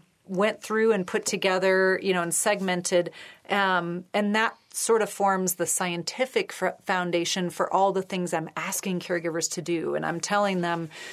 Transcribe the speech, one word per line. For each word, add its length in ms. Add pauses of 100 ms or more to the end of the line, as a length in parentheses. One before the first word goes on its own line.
(260)
went 360
through 300
and 140
put 200
together, 760
you 100
know, 100
and 120
segmented, 760 (380)
um, 640
and 220
that 200 (200)
sort 260
of 80
forms 460
the 120
scientific 840
fr-, 160 (180)
foundation 600
for 240
all 200
the 100
things 320
I'm 220
asking 440
caregivers 520
to 100
do. 320
And 100
I'm 160
telling 400
them, 300 (220)